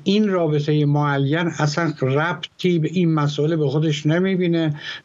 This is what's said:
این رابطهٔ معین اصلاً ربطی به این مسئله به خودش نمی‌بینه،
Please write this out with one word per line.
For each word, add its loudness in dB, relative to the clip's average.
این 2
رابطهٔ 0
معین 0
اصلاً 0
ربطی 0
به 0
این 2
مسئله 0
به 0
خودش 0
نمی‌بینه، 0